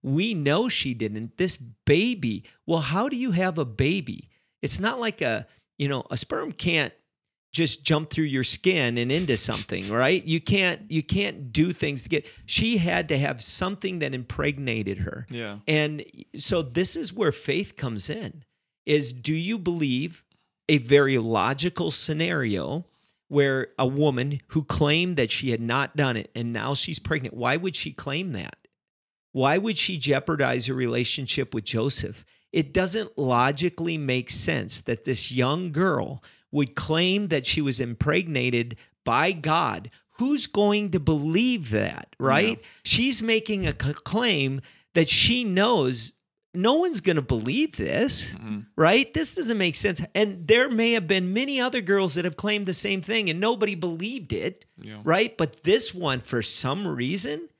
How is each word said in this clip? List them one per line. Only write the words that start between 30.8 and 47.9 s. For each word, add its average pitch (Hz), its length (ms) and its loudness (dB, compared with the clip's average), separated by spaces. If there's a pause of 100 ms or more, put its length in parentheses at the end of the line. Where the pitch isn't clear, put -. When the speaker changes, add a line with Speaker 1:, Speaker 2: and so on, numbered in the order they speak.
Speaker 1:
with 110 120 -4
Joseph? 113 600 -2 (280)
It 151 200 0
doesn't 190 440 -2
logically 147 800 2
make 127 320 -2
sense - 520 0
that - 240 -4
this 127 260 -2
young 143 400 0
girl 143 520 -2 (260)
would 139 260 -2
claim 180 520 0
that 147 180 -2
she - 160 2
was 135 200 0
impregnated 123 960 -2 (260)
by 147 300 2
God. 151 580 -2 (260)
Who's 269 300 0
going 208 440 2
to 175 80 2
believe 160 720 0
that, - 460 -4
right? 160 400 2
Speaker 2:
Yeah. - 80 -20 (180)
Speaker 1:
She's 247 380 4
making 220 460 0
a 147 120 0
c-, 143 140 -2
claim 151 680 0 (340)
that 165 140 4
she - 340 4
knows 180 680 2 (400)
no 214 220 4
one's 330 260 2
gonna 160 200 2
believe 131 540 0
this, - 560 0